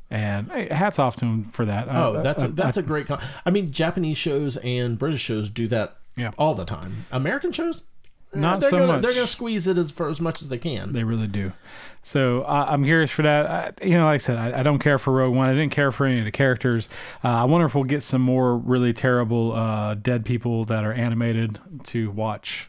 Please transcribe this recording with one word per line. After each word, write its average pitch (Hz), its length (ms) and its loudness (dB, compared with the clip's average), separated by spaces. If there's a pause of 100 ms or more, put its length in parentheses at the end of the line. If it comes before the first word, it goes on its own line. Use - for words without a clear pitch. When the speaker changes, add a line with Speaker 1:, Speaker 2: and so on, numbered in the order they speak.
(100)
Speaker 1:
And, 104 420 -2
hey, 247 200 -4
hats 190 260 0
off 131 180 0
to - 80 -4
'em 113 200 0
for - 200 -4
that. 107 260 -2
Speaker 2:
Oh, 123 260 0
Speaker 1:
Uh, - 60 -2
Speaker 2:
that's 139 200 0
a, 127 60 2
Speaker 1:
uh, - 60 -4
Speaker 2:
that's 151 220 -2
Speaker 1:
I 196 60 0
Speaker 2:
a - 20 -10
great 151 220 -4
con-, 143 140 -4 (240)
I 175 60 2
mean, 185 220 0
Japanese 160 460 0
shows 143 400 -2
and 123 400 -2
British 147 240 -2
shows 110 260 -2
do 113 200 -2
that 107 280 -2 (200)
Speaker 1:
Yeah. 120 220 -4
Speaker 2:
all 156 160 2
the - 120 -6
time. 95 440 -8
American 180 400 -2
shows, 330 300 -4 (540)
eh, - 40 -4
Speaker 1:
Not 175 220 2
Speaker 2:
they're 277 100 4
Speaker 1:
so 180 100 4
Speaker 2:
gonna, 175 120 4
Speaker 1:
much. 139 100 2
Speaker 2:
they're 247 120 2
gonna 247 120 0
squeeze 220 400 -4
it 185 120 2
as, 165 120 0
for 156 200 -4
as 147 100 -6
much 165 220 -2
as 147 80 -12
they 123 80 -4
can. 107 340 -6
Speaker 1:
They 117 120 -2
really 110 240 0
do. 98 240 -2 (520)
So, 127 380 2
uh, 143 260 0
I'm 143 160 2
curious 156 280 4
for 156 100 0
that. 147 260 4
I, - 380 -6
you 175 80 6
know, 170 120 6
like 151 80 6
I - 20 4
said, 127 200 0
I, 117 220 -2
I 131 60 0
don't 143 160 4
care 143 180 4
for 135 140 0
Rogue 131 240 4
One. 131 120 4
I 131 40 4
didn't 143 180 2
care 143 220 2
for 139 120 0
any 127 140 2
of 110 60 0
the 107 80 -4
characters. 123 560 2 (340)
Uh, 123 60 0
I 120 160 4
wonder 165 200 6
if 147 120 0
we'll 135 80 4
get 139 180 0
some 131 200 2
more 127 360 4
really 123 340 2
terrible, 117 600 2
uh, 107 420 -2
dead 110 300 0
people 117 400 -2
that 110 180 0
are 107 100 -2
animated 113 680 0 (240)
to 113 260 -4
watch 107 580 -6